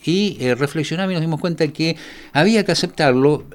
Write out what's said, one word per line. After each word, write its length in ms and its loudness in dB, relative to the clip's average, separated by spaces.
Y, 360 0
eh, 160 0
reflexionamos 560 -2
y 40 -2
nos 60 0
dimos 180 -2
cuenta 280 -2
que 300 -2
había 320 4
que 60 0
aceptarlo, 720 2